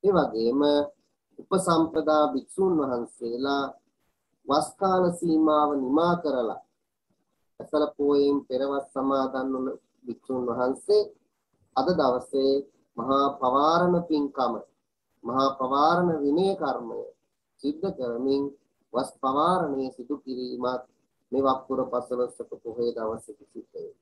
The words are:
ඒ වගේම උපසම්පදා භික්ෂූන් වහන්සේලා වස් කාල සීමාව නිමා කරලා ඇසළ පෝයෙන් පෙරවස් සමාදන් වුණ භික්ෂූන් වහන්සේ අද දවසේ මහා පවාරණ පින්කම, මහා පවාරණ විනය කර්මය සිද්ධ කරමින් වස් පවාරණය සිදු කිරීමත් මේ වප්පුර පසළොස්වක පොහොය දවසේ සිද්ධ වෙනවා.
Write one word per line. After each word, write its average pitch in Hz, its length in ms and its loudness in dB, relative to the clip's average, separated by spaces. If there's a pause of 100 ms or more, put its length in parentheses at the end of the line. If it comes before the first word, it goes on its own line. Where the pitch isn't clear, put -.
ඒ 196 100 4
වගේම 120 480 2 (760)
උපසම්පදා 160 880 2
භික්ෂූන් 180 480 -2
වහන්සේලා 131 880 -4 (840)
වස් 151 260 2
කාල 185 380 2
සීමාව 156 640 2
නිමා 147 420 2
කරලා 131 460 -2 (960)
ඇසළ 151 300 -2
පෝයෙන් 143 540 2
පෙරවස් 139 460 -4
සමාදන් 135 600 -2
වුණ 131 200 -4 (300)
භික්ෂූන් 127 460 -8
වහන්සේ 131 580 0 (720)
අද - 140 0
දවසේ 135 640 2 (440)
මහා 135 360 2
පවාරණ 156 680 2
පින්කම, 139 500 -2 (720)
මහා 131 300 0
පවාරණ 151 640 2
විනය 147 360 2
කර්මය 120 480 -6 (640)
සිද්ධ 147 280 -4
කරමින් 131 520 -2 (500)
වස් 131 220 -2
පවාරණය 147 720 0
සිදු 127 280 -8
කිරීමත් 123 680 -6 (480)
මේ 131 120 0
වප්පුර 131 400 -2
පසළොස්වක 123 720 -6
පොහොය 117 360 -6
දවසේ 110 440 -8
සිද්ධ - 320 -20
වෙනවා. - 340 -14